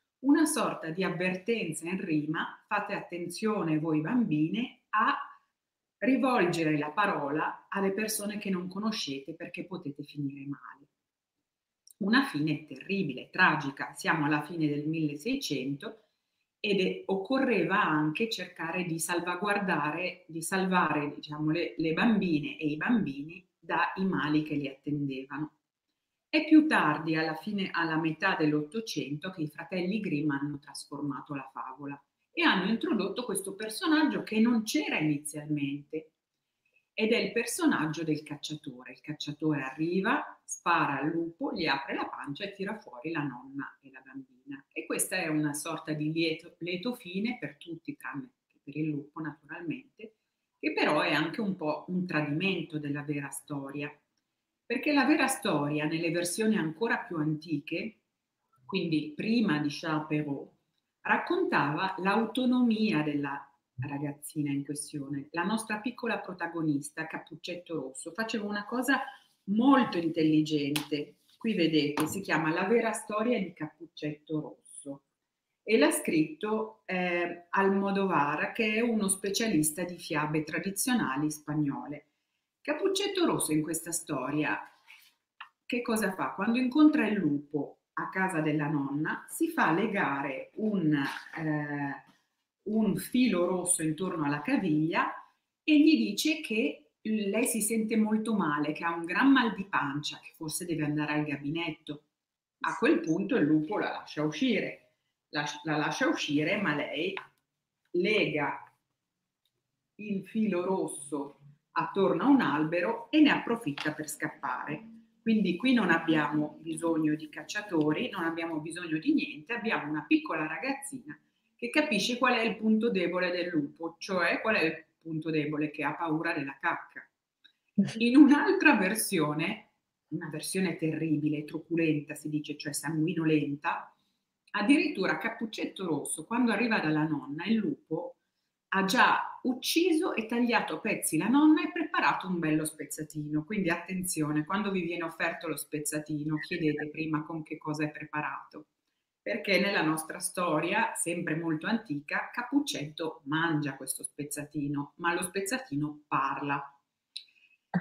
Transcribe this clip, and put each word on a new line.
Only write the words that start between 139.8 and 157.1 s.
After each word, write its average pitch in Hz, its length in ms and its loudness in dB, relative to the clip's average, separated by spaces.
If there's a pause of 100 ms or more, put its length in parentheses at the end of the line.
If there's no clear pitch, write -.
e 220 100 -2
tagliato 233 500 0
a 160 40 -10
pezzi - 380 -2
la 180 100 2
nonna 311 360 8
e 302 80 -4
preparato - 560 0
un 185 120 0
bello 156 260 2
spezzatino. 151 800 -6
Quindi 190 260 -2
attenzione, 156 760 -2
quando 196 260 -2
vi 190 100 0
viene 170 220 -4
offerto 165 440 -4
lo 151 80 -4
spezzatino, 151 840 -4
chiedete 151 500 -2
prima 156 340 -4
con 160 200 -8
che 156 140 -10
cosa 151 260 -4
è 151 80 -4
preparato. 151 760 -10 (560)
Perché 208 380 0
nella 190 240 2
nostra 160 360 -2
storia, 175 760 0
sempre 165 400 -2
molto 165 320 -2
antica, 196 640 -2
Cappuccetto 160 920 -2
mangia 147 500 2
questo - 280 -8
spezzatino, 143 920 -6
ma 175 160 0
lo 170 80 0
spezzatino 165 840 -4
parla. 139 540 -2 (1200)